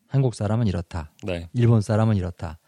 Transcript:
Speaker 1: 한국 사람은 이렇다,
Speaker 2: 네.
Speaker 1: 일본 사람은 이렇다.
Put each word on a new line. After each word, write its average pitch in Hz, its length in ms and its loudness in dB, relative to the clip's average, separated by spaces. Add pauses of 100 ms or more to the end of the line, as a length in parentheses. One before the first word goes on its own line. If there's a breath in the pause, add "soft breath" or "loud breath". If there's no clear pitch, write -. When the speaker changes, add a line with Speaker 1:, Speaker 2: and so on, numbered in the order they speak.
Speaker 1:
한국 131 280 0
사람은 110 320 0
이렇다, 87 440 -4 (120)
Speaker 2:
네. 87 300 -6
Speaker 1:
일본 117 280 4
사람은 107 360 2
이렇다. 87 500 -8